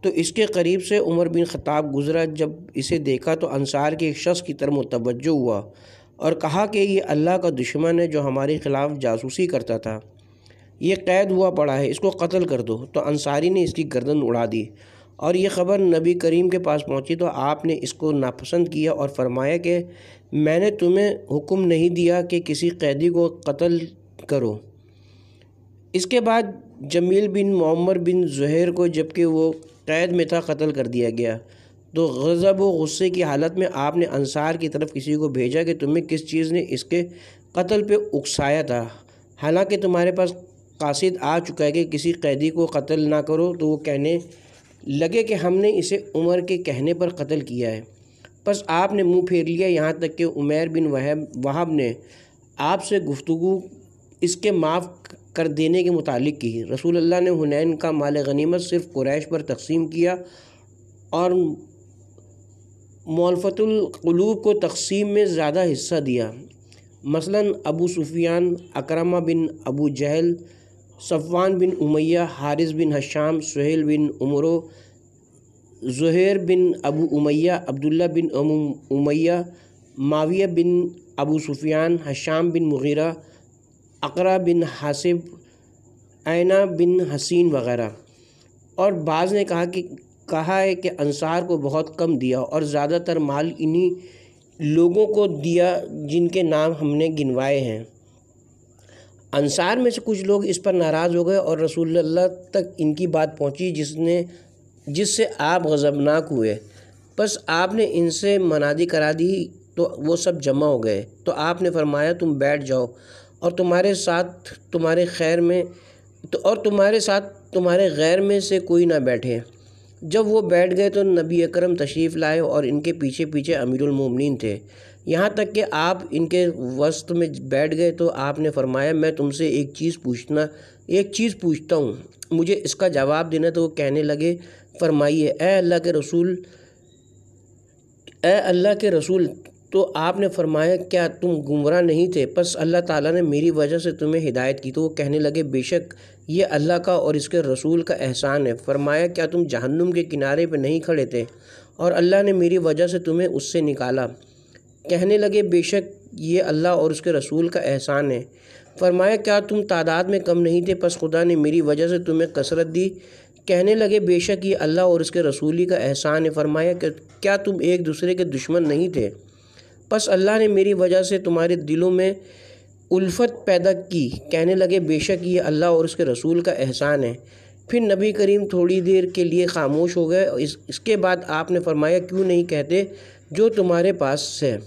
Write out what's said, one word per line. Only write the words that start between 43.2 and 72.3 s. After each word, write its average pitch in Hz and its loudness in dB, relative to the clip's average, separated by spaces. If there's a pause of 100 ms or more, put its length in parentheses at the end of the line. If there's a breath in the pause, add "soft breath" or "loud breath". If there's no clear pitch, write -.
करो। 165 0
तो 160 -4
वो 151 0
कहने 151 -2 (600 loud breath)
लगे 165 0
कि 220 -2
हमने 185 2
इसे 196 -2 (120)
उमर 175 2
के 180 -2
कहने 151 -2
पर 170 -2
कत्ल 151 -4
किया 120 -4
है। 110 -10 (600 soft breath)
बस 202 -2
आपने 196 2
मुंह 180 4
फेर 175 0
लिया, 170 -2
यहाँ 160 2
तक 160 -6
कि 165 0
उमैर 151 0
बिन 160 0
वहब, 139 -2 (120)
वहाब 147 -2
ने 131 0 (640 loud breath)
आपसे 185 0
गुफ्तगू 165 -2 (600)
इसके 175 0
माफ़ 175 0 (480)
कर 165 -2
देने 160 2
के 180 0
मुतालिक 147 -2
की। 117 -6
रसूल 151 -2
अल्लाह 170 2
ने 180 2
हुनैन 156 0
का 160 -2
माल 147 -2
गनीमत 147 0
सिर्फ 175 -4
कुरैश 139 -2
पर 156 -4
तकसीम 165 -4
किया 170 0 (920 loud breath)
और 180 2 (1800)
मौलफतुल 185 0 (100)
कुलूब 196 2
को 208 2
तकसीम 196 -2
में 208 2
ज़्यादा 160 0
हिस्सा 160 -2
दिया। 120 -2 (760 soft breath)
मसलन 185 0 (120)
अबू 165 0
सुफियान, 170 0 (200)
अकरमा 165 0
बिन 165 0 (180)
अबू 147 0
जहल, 156 0 (640 loud breath)
सफ़वान 175 0
बिन 185 2
उमैया, 160 2
हारिस 147 -2